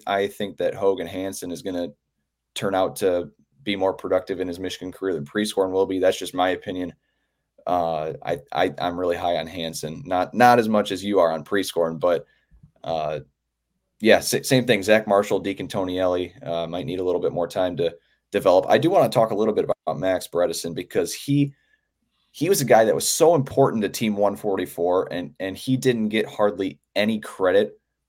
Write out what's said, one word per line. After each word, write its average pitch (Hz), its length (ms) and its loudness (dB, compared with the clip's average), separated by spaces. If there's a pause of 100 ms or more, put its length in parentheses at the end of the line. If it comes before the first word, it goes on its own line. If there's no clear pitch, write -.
I 101 200 0
think 101 300 -8
that 87 180 -2
Hogan 98 320 0
Hansen 92 460 -8
is 76 100 -12
gonna 87 260 -6 (640)
turn 98 200 -4
out 95 220 0
to 87 340 0 (320)
be 101 140 -4
more 95 160 2
productive 92 480 -2
in 92 80 -6
his 87 100 -8
Michigan 90 320 -10
career 95 220 -4
than 73 140 -6
Prescorn 104 440 -2
will 95 160 2
be. 95 120 -4
That's 92 200 2
just 87 160 -10
my 90 160 2
opinion. 90 440 -6 (720)
Uh, 82 480 -2 (100)
I, 82 140 -4 (120)
I, 90 280 -2
I'm 87 200 -4
really 87 180 0
high 87 200 -2
on 80 100 -4
Hansen, 82 600 -10
not, 90 280 -2
not 120 240 8
as 110 100 2
much 104 220 2
as 95 140 -6
you 101 160 2
are 82 100 6
on 78 140 -6
Prescorn, 85 560 -2
but, 87 240 2 (580)
uh, 78 380 -4 (800)
yeah, 107 180 8
sa-, - 240 -4
same 127 240 2
thing. 107 160 2
Zach 107 240 4
Marshall, 104 320 4
Deacon 95 300 -6
Tonielli, 90 640 -2 (120)
uh, 82 220 -6
might 82 200 -8
need 90 120 -6
a 92 60 -4
little 90 160 0
bit 85 120 -2
more 85 140 -4
time 90 300 -4
to 82 180 -2 (380)
develop. 101 360 4
I - 100 6
do 165 120 0
wanna 165 180 4
talk 113 220 2
a 104 60 -4
little 107 180 0
bit 87 100 0 (220)
about 73 140 -4
Max 92 260 -2
Bredesen 85 480 -2
because - 400 -4
he, 143 400 0 (800)
he 156 160 -4
was 185 120 2
a 135 40 -2
guy 113 200 6
that 101 120 2
was - 120 -4
so 165 280 4
important 131 460 2
to 98 60 0
Team 107 280 -2
one 101 180 2
forty-four, 92 800 -2
and, 87 260 -8
and 95 180 -8
he 131 200 -2
didn't 120 320 0
get 107 180 -2
hardly 98 540 -2 (160)
any 107 240 0
credit 185 580 0 (300)